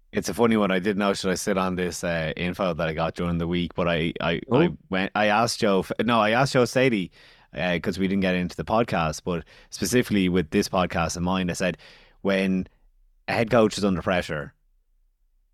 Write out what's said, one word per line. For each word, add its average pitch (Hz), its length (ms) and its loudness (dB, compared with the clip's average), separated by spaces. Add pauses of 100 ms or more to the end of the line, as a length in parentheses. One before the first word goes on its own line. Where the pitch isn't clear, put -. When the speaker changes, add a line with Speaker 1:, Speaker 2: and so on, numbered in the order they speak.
(120)
Speaker 1:
It's 104 160 -2
a 95 60 -6
funny 113 220 4
one. 101 140 2
I 95 80 2
didn't 95 200 0
know 101 160 2
should 95 160 -2
I 90 60 0
sit 101 200 -2
on 92 200 0
this, 87 280 -4
uh, 82 320 -2
info 90 380 -2
that 82 140 -2
I 80 40 -4
got 80 220 -2
during 87 240 -2
the 82 80 -2
week, 87 280 -2
but 87 140 0
I, 85 320 0
I, 82 200 -2 (100)
Speaker 2:
Oh. 123 100 4
Speaker 1:
I 165 80 4 (220)
went, 95 240 -2
I 104 120 2
asked 110 340 0
Joe, 98 200 2
f-, - 120 -6 (120)
no, 117 160 2
I 104 100 4
asked 127 220 2
Joe 127 120 4
Sadie, 117 480 2 (440)
uh, 87 260 0
'cause 90 160 -4
we 95 100 0
didn't 98 140 0
get 92 120 2
into 90 220 -4
the 82 80 -8
podcast, 101 600 0
but 85 200 -4 (260)
specifically 101 580 0
with 87 220 0
this 101 180 2
podcast 87 480 -2
in 87 60 -4
mind, 90 280 0
I 85 40 -4
said, 90 240 -4 (420)
"When 95 480 0 (580)
a - 60 -4
head 107 180 0
coach 110 280 4
is 95 60 0
under 92 180 0
pressure, 85 520 -2 (1000)